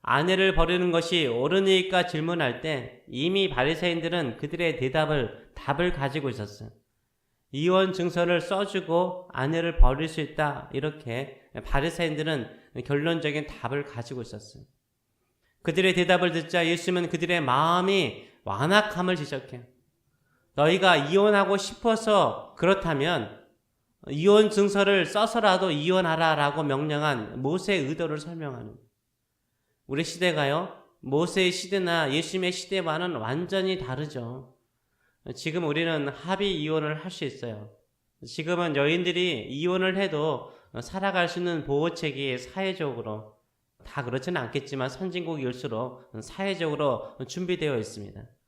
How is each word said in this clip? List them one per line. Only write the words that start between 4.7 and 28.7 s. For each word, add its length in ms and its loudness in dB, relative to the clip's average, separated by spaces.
대답을, 760 -2
답을 400 -2
가지고 360 -4
있었어요. 400 -10
이혼 420 2
증서를 480 0
써주고 920 -2
아내를 440 -2
버릴 300 6
수 140 -6
있다, 520 -4
이렇게 680 -6
바리새인들은 840 -2
결론적인 600 -2
답을 380 -6
가지고 360 -10
있었어요. 420 -16
그들의 300 2
대답을 380 4
듣자 360 0
예수님은 420 0
그들의 320 0
마음이 840 2
완악함을 720 2
지적해요. 460 -8
"너희가 420 6
이혼하고 600 4
싶어서 1000 0
그렇다면 840 0
이혼 400 6
증서를 560 4
써서라도 680 2
이혼하라"라고 920 2
명령한 760 -2
모세의 440 0
의도를 340 -4
설명하는, 560 -10